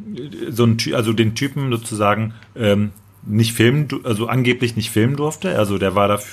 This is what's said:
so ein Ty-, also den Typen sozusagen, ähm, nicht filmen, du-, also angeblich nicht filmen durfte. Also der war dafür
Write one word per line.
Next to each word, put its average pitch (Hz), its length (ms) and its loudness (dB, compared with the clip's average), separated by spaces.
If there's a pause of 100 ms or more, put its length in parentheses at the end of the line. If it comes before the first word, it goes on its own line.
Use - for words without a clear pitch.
(500)
so 120 140 0
ein 113 140 4
Ty-, 135 180 -2
also 113 180 0
den 110 220 2
Typen 139 360 -4
sozusagen, 110 600 0 (220)
ähm, 104 360 2 (360)
nicht 113 260 2
filmen, 135 340 4
du-, 139 160 -6
also 113 240 -2
angeblich 120 480 0
nicht 110 160 -4
filmen 120 240 2
durfte. 156 420 -2
Also 101 220 0
der 95 160 0
war 101 120 4
dafür 104 260 -2